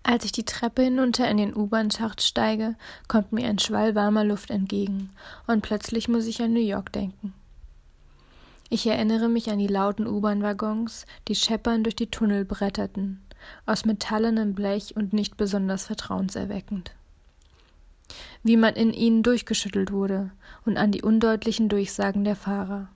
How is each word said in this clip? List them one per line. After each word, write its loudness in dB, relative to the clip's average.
Als 2
ich -6
die -4
Treppe -2
hinunter 2
in 2
den 2
U-Bahn-Schacht -2
steige, 0
kommt 2
mir 0
ein 0
Schwall 2
warmer 2
Luft -2
entgegen -2
und 2
plötzlich -4
muss 0
ich -6
an 2
New 4
York -2
denken. -6
Ich 0
erinnere 2
mich 0
an -2
die 0
lauten 0
U-Bahn-Waggons, -2
die 0
scheppernd 0
durch -2
die -4
Tunnel 0
bretterten, -4
aus 0
metallenem 0
Blech -2
und -2
nicht 0
besonders 0
vertrauenserweckend. -6
Wie 6
man 6
in 4
ihnen 4
durchgeschüttelt 0
wurde -2
und 0
an 4
die -2
undeutlichen 2
Durchsagen 0
der 0
Fahrer. -4